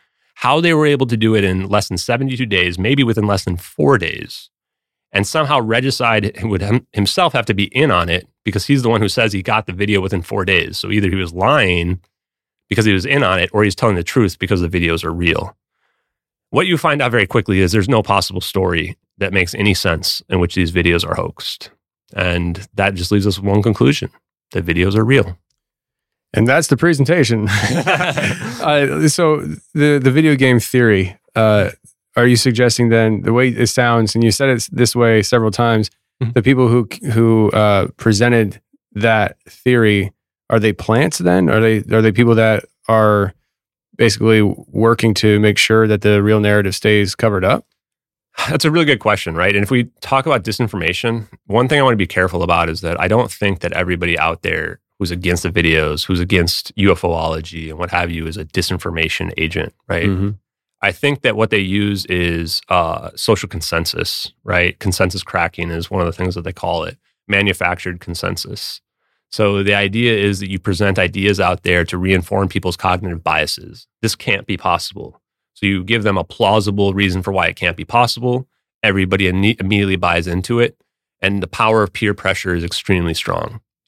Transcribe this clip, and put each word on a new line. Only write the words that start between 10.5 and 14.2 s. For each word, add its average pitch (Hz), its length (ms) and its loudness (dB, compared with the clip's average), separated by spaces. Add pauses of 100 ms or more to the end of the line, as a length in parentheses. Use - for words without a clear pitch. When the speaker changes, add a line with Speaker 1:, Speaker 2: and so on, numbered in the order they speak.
Speaker 1:
So - 140 -8
either 104 180 2
he 87 60 -2
was 92 180 -4
lying 92 680 0 (680)
because 107 160 0
he 107 80 4
was 92 140 0
in 139 160 2
on 95 160 2
it 85 140 0
or 104 100 2
he's 101 140 0
telling 110 180 2
the 87 80 0
truth 101 380 0